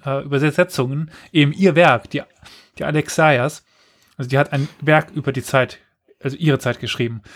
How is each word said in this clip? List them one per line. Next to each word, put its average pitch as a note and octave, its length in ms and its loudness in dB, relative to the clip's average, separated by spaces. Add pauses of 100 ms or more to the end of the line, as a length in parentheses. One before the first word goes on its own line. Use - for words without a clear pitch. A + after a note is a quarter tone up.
äh, C#3 160 -4
Übersetzungen, C#3+ 880 -2 (240)
eben D3 200 4
ihr F#3 220 4
Werk, D#3 360 4
die, C#3 100 -6 (560)
die - 60 -10
Alexias. D3 800 0 (520)
Also, B2+ 140 -10
die C3 80 0
hat C#3+ 160 0
ein C#3 160 -2 (100)
Werk D3+ 360 2
über C#3 160 -4
die B2+ 120 -6
Zeit, - 360 -2 (420)
also C#3 160 -8
ihre D3+ 220 2
Zeit B2 200 -6
geschrieben, A#2 440 -6 (120)